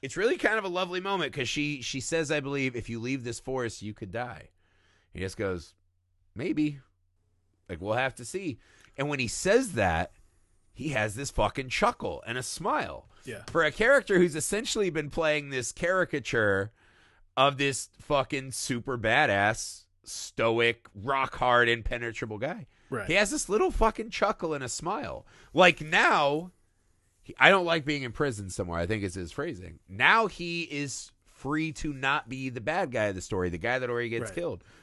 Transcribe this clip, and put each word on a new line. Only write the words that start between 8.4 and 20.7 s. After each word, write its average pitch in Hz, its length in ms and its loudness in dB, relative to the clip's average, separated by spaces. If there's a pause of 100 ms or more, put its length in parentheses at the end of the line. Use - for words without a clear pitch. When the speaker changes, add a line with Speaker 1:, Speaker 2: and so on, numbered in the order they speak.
Speaker 1:
And 143 120 -2
when 143 100 -2
he 123 80 -2
says 208 460 2
that, 90 380 2 (600)
he 139 160 -6
has 107 260 -2
this 135 160 -8
fucking 127 380 0
chuckle 208 580 0
and 117 100 -4
a 127 60 -4
smile. 170 680 -4 (160)
Speaker 2:
Yeah. 110 160 -10 (100)
Speaker 1:
For 165 120 4
a 151 80 4
character 226 480 4
who's 175 160 6
essentially 196 560 0
been 147 180 -2
playing 151 400 0
this 131 220 -4
caricature 117 1000 0 (640)
of 135 220 4
this 139 320 -2 (120)
fucking 135 500 -2
super 120 460 -4
badass, 110 880 2 (180)
stoic, 117 920 0